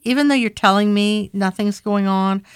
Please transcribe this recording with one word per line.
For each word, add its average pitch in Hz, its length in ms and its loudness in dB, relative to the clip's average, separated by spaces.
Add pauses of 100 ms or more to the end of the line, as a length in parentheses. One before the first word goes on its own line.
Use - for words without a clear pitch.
even 285 260 0
though 277 60 2
you're 233 140 0
telling 208 440 2
me 208 400 0
nothing's 196 480 -4
going 202 260 -2
on, 190 360 0 (120)